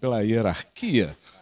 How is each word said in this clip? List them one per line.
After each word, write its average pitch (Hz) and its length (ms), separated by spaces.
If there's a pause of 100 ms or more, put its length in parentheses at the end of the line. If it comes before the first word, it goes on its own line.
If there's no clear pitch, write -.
pela 120 220
hierarquia, 110 920 (240)